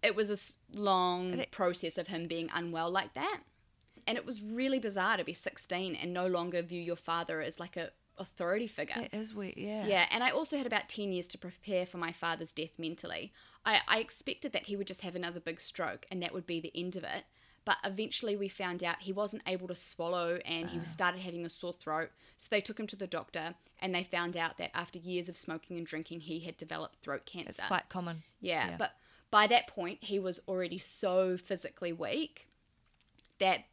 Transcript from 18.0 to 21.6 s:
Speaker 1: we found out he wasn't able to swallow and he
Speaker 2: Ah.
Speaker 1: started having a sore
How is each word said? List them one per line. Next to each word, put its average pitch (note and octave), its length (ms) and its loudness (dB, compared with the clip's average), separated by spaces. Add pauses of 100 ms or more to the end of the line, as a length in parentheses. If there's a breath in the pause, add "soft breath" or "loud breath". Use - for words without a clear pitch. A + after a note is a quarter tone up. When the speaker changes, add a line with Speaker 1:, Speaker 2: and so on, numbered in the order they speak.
Speaker 1:
we G3+ 140 -2
found F3+ 340 -4
out E3+ 200 0
he F#3 100 -4
wasn't G3+ 340 -2
able F#3 220 -2
to F3+ 60 -4
swallow F3 720 0
and E3+ 240 -2
he E3+ 100 -4
Speaker 2:
Ah. E3 40 -6
Speaker 1:
started F3+ 360 0
having E3+ 240 -4
a E3+ 60 -4
sore F3 240 -8